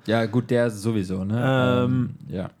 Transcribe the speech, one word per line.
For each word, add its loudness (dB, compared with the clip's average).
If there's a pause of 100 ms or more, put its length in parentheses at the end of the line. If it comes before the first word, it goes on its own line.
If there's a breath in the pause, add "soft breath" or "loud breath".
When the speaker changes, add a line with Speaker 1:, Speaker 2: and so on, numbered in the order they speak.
Speaker 1:
Ja, 2
gut, -2
der 2
sowieso, -2
ne? -2 (100)
Speaker 2:
Ähm, 2 (140)
Speaker 1:
Ähm, -10
ja. -6 (100)